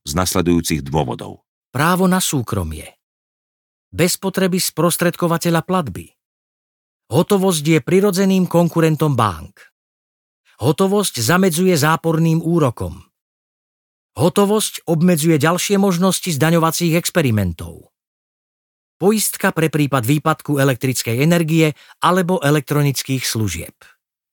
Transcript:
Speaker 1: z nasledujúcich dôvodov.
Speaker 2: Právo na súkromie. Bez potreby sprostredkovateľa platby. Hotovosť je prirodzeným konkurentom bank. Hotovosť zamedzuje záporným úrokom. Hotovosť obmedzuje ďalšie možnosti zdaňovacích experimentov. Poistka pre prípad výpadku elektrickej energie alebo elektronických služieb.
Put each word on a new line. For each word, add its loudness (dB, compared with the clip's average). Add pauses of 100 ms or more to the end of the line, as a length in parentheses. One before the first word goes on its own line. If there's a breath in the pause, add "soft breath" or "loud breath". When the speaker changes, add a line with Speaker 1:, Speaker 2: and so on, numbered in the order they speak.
Speaker 1:
z -8
nasledujúcich 0
dôvodov. -6 (320)
Speaker 2:
Právo 0
na 2
súkromie. -6 (960)
Bez 0
potreby 0
sprostredkovateľa -2
platby. -6 (1000)
Hotovosť 0
je 4
prirodzeným 2
konkurentom 2
bank. -4 (880 soft breath)
Hotovosť 0
zamedzuje 2
záporným 0
úrokom. -2 (1120)
Hotovosť 0
obmedzuje 2
ďalšie 0
možnosti 0
zdaňovacích 2
experimentov. -2 (1040)
Poistka 0
pre 0
prípad 0
výpadku 0
elektrickej -2
energie 2 (320 loud breath)
alebo 0
elektronických 0
služieb. -6 (540)